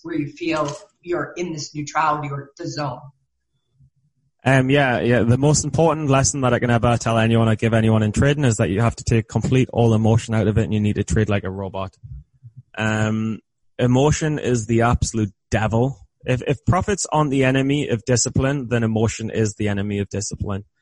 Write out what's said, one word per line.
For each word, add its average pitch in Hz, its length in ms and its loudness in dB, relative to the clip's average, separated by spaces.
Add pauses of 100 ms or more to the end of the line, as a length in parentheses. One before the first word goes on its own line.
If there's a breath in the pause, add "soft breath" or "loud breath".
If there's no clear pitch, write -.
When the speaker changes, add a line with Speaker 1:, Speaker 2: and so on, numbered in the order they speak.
Speaker 1:
where 165 120 -8
you 143 120 -4
feel 156 420 -4 (300)
you're 156 360 -6
in 175 160 -6
this 151 220 -12
neutrality 151 560 -4
or 139 260 -10
the 170 120 -10
zone. 143 320 -8 (1500)
Speaker 2:
Um, 131 220 4
yeah, 131 320 2
yeah. 117 220 4
The 120 160 4
most 143 260 2
important 156 460 0
lesson 135 320 2
that 123 100 2
I 117 60 2
can 120 120 0
ever 117 280 2
tell 117 180 -2
anyone 113 320 4
or 110 60 2
give 110 180 0
anyone 110 300 4
in 107 100 0
trading 143 320 2
is 113 120 2
that 101 120 0
you 98 140 0
have 117 140 0
to - 80 -14
take 113 220 0
complete 127 460 0
all 113 220 2
emotion 110 400 2
out 107 140 0
of 104 100 0
it, 110 60 2
and 98 100 -4
you 107 60 0
need 104 160 0
to 104 80 -2
trade 107 260 0
like 101 140 -2
a 95 60 -8
robot. 95 460 -10 (800)
Um, 110 640 -2 (400)
emotion 143 600 2
is 117 280 -2
the 113 160 2
absolute 113 500 0 (180)
devil. 113 480 0 (280)
If, 123 200 -2
if - 200 -2
profits 185 440 0
aren't 151 200 2
the 135 140 2
enemy 135 440 0
of 113 160 -4
discipline, 131 640 0
then 117 140 0
emotion 110 480 0
is 110 240 -2
the 104 140 -2
enemy 101 300 -2
of 101 120 -4
discipline. 101 540 -8 (180)